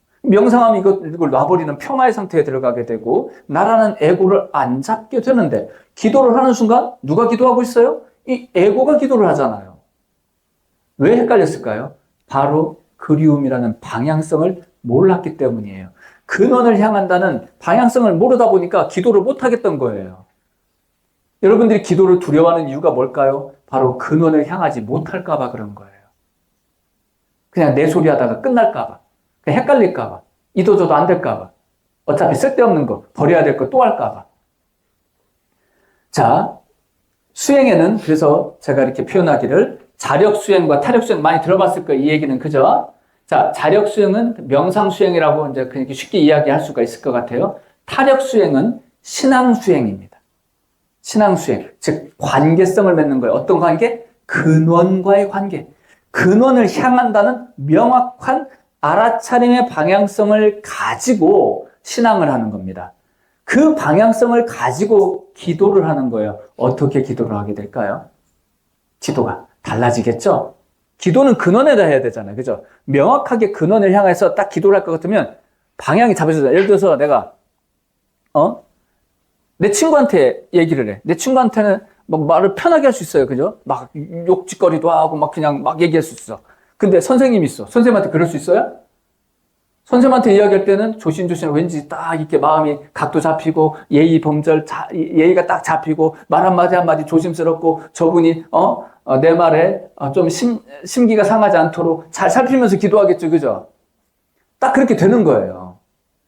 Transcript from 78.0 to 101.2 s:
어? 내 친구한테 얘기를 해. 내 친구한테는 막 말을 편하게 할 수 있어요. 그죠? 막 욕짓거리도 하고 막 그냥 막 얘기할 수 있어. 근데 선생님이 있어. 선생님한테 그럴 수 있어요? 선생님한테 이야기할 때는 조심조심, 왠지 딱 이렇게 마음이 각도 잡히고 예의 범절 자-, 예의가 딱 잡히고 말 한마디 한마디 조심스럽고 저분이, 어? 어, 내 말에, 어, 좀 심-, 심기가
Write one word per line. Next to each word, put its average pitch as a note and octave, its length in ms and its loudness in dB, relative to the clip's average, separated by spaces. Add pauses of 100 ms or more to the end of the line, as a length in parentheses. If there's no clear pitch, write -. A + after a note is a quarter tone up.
어? D3+ 300 -2 (920)
내 G3+ 140 0
친구한테 A#3+ 840 2
얘기를 D#3+ 360 0
해. G2 140 -12
내 D#3+ 120 -2
친구한테는 A3 640 0 (260)
막 D#3 200 -4
말을 F3+ 300 2
편하게 D#4+ 320 2
할 B3+ 60 4
수 - 100 -10
있어요. D3 220 0
그죠? C#3 380 -4
막 B2+ 320 -8
욕짓거리도 E3+ 960 -2
하고 D#3 240 0
막 D3 160 -4
그냥 D3 320 -2
막 D#3 180 -4
얘기할 D#3+ 220 2
수 D#3 100 -12
있어. - 260 -16 (380)
근데 F#3+ 220 2
선생님이 B3 460 2
있어. A2+ 220 -8
선생님한테 A#3 420 0
그럴 E3 180 0
수 D#3 100 -6
있어요? F#3+ 360 0 (1120)
선생님한테 B3 500 4
이야기할 G3 300 4
때는 G#3+ 340 0
조심조심, E3 540 -4
왠지 D#3 360 -4
딱 E3 260 -6
이렇게 D#3 220 -2
마음이 D3+ 400 2 (160)
각도 D3+ 260 -4
잡히고 D#3 560 -2 (160)
예의 D#3+ 300 4
범절 D#3 440 0
자-, - 280 -10
예의가 E3+ 520 2
딱 F#3 180 -4
잡히고 D#3 520 -2 (120)
말 E3 180 0
한마디 F3+ 300 2
한마디 D#3+ 300 0
조심스럽고 D#3+ 840 -2
저분이, E3 600 0
어? - 340 0 (200)
어, - 140 0
내 E3 140 4
말에, E3+ 500 2 (120)
어, C#3 180 -8
좀 E3+ 160 0
심-, A#3+ 300 -4 (260)
심기가 A3 400 2